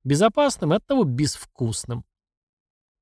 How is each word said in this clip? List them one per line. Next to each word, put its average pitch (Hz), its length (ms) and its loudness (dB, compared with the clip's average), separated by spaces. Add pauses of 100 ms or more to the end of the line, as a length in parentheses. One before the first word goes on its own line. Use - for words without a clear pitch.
Безопасным 190 680 2
и 196 40 2
оттого 254 280 0
безвкусным. 123 1000 -4 (960)